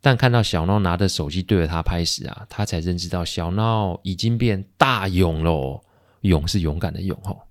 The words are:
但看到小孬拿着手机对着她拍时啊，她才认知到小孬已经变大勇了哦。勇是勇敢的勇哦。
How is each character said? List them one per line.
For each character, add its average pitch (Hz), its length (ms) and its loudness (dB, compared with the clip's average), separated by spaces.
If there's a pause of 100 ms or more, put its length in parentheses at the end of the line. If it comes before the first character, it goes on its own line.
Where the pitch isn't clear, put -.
但 131 160 4
看 123 160 4
到 117 100 4
小 87 240 0
孬 101 140 2
拿 90 160 0
着 95 120 2
手 73 220 -4
机 90 120 -4
对 98 160 2
着 82 100 2
她 82 140 -2
拍 85 220 0
时 - 220 -4
啊， - 240 -12
她 101 160 -4
才 85 140 -4
认 87 180 -2
知 85 100 -8
到 87 160 -2
小 85 280 -4
孬 107 500 0
已 95 140 -4
经 117 200 0
变 107 280 0 (120)
大 117 320 2
勇 85 360 2
了 85 80 4
哦。 67 280 -4 (420)
勇 82 240 2
是 98 140 0
勇 78 180 -2
敢 85 140 -4
的 87 80 -10
勇 95 240 -4
哦。 92 140 -8 (120)